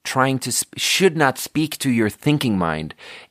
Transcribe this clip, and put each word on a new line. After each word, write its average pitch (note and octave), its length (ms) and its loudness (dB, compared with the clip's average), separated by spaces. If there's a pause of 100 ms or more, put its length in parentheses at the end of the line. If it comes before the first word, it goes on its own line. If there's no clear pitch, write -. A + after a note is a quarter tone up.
trying C3 360 0
to, B2 120 -6
sp-, - 260 -6
should F3+ 380 2
not C#3 220 2
speak - 400 -4
to C3+ 140 0
your A2 180 2
thinking C#3 480 0
mind. D#2 380 -2 (360)